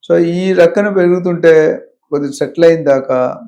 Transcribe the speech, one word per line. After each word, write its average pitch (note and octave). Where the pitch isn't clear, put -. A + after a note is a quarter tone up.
So E3+
ఈ F3
రకన F3
పెరుగుతుంటే F3
కొద్దిగా C#3+
సెటిల్ D3
అయిన E3
దాకా C3